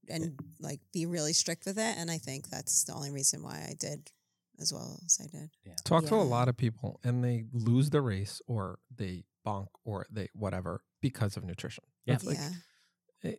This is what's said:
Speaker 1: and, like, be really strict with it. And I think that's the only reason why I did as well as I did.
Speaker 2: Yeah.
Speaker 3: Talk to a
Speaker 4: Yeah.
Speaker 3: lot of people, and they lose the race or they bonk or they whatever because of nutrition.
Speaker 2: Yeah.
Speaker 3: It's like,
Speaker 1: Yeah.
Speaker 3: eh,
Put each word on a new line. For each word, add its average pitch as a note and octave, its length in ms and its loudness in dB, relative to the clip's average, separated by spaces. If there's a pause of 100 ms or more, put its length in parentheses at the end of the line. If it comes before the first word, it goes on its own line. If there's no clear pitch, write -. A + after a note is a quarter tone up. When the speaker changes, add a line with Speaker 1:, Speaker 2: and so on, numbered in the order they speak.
Speaker 1:
and, D#3+ 280 -4 (220)
like, C#3+ 220 -8 (120)
be E3+ 140 -2
really D#3+ 260 0
strict - 320 0
with G3 140 -4
it. A3 180 0
And E3+ 140 -6
I E3 80 -2
think C#3 300 -8
that's - 360 0
the - 80 -6
only C#3+ 200 -6
reason - 300 2
why - 280 -8
I - 80 -8
did D3 320 -8 (500)
as - 120 0
well - 340 -8
as - 160 4
I D3 60 -14
did. D#3 220 -12 (140)
Speaker 2:
Yeah. - 200 -12
Speaker 3:
Talk E3 220 6
to A3 100 4
a - 20 8
Speaker 4:
Yeah. G3+ 60 8
Speaker 3:
lot B2 240 6
of A#2+ 80 2
people, - 480 0
and B2 180 2
they A#2+ 300 2
lose A#2+ 380 6
the D3 120 4
race G2+ 460 -2
or G2 320 -2 (140)
they F2+ 300 -6 (220)
bonk G2 220 -4 (160)
or G2 260 -4
they G#2 240 -6
whatever F#2 480 -4 (180)
because A2+ 360 0
of F2+ 80 -8
nutrition. - 400 -10 (200)
Speaker 2:
Yeah. B2 100 4
Speaker 3:
It's - 120 -2
like, - 120 0
Speaker 1:
Yeah. C#3+ 120 -6 (720)
Speaker 3:
eh, - 160 -4